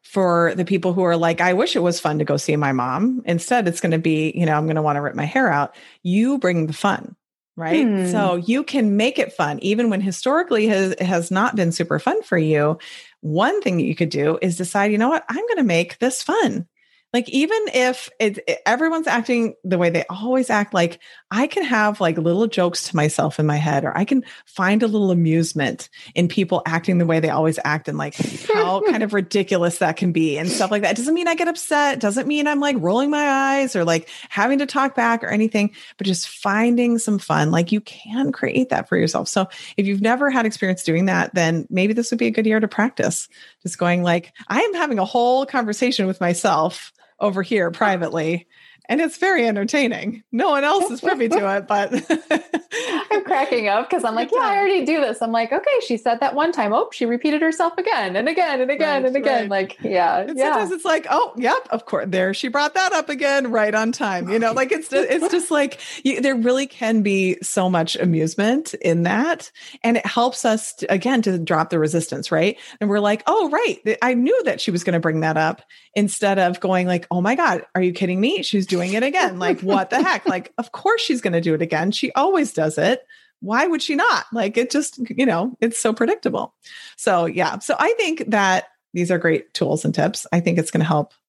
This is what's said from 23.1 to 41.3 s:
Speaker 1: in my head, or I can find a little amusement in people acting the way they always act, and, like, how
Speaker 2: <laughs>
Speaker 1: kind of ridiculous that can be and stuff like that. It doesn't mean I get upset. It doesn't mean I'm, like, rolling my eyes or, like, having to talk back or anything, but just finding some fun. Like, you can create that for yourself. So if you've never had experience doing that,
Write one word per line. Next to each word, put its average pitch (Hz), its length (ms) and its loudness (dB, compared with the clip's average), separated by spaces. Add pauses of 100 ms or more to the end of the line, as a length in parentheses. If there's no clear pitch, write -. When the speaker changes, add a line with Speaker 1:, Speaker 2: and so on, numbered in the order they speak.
Speaker 1:
in 156 80 2
my 147 100 2
head, 151 280 0
or - 120 -4
I 185 80 2
can 262 180 0 (220)
find 202 380 0
a 233 60 2
little 208 240 2
amusement 160 760 0 (260)
in 175 140 2
people 180 380 0
acting 165 320 0
the 170 80 4
way 165 140 2
they 156 100 0
always 160 340 2
act, 151 240 -2
and, 147 80 -6
like, 147 200 -8 (360)
how 392 280 2
Speaker 2:
<laughs> 415 100 2
Speaker 1:
kind 220 120 0
of 214 120 -2
ridiculous 185 640 0
that 160 180 0
can 180 160 0
be 156 240 0
and 165 140 -4
stuff - 200 0
like 208 120 0
that. 170 80 0
It 214 80 0
doesn't 269 160 0
mean 349 140 0
I 330 80 0
get 339 120 0
upset. 294 460 0
It 262 60 -6
doesn't 226 280 0
mean 294 180 0
I'm, 294 140 0
like, 285 200 0
rolling 214 280 2
my 294 180 0 (340)
eyes 269 140 -2
or, 175 100 2
like, 165 260 0 (180)
having 247 300 2
to 285 80 0
talk 269 280 0
back 233 300 0
or - 40 -6
anything, 214 420 2 (260)
but 196 100 -6
just 185 220 -2
finding 233 680 2
some 214 200 0
fun. 156 320 0
Like, 170 220 2
you 208 80 0
can 254 500 -4
create - 400 -2
that - 200 -2
for 180 80 2
yourself. 170 300 0
So 190 200 0 (300)
if 202 80 0
you've 196 160 0
never 254 260 2
had 262 160 0
experience 190 380 -2
doing 165 240 2
that, 180 280 0